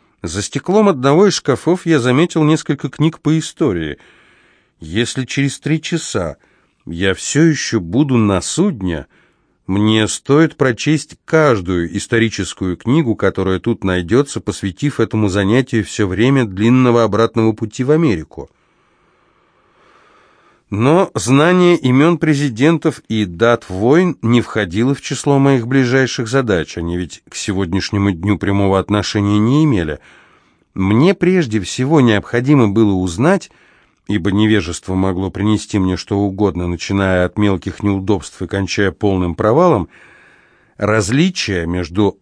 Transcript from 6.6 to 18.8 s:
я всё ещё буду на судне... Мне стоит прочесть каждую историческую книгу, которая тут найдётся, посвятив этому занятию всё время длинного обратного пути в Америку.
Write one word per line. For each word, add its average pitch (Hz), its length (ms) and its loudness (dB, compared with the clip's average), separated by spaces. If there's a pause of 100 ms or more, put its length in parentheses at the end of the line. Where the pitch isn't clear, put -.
я 92 280 -2
всё 143 300 0
ещё 143 360 0
буду 120 380 0
на 101 240 2
судне... 95 640 -4 (600)
Мне 107 420 2
стоит 147 500 0
прочесть 131 580 -2 (100)
каждую 92 680 0
историческую 101 800 -2
книгу, 123 400 0
которая 95 440 0
тут - 240 -4
найдётся, 95 580 0
посвятив 101 580 -4
этому 107 300 0
занятию 101 560 0
всё 104 220 -2
время 123 360 2
длинного 117 600 2
обратного 110 500 0
пути 110 300 -6
в 131 80 0
Америку. 92 580 -2 (2250)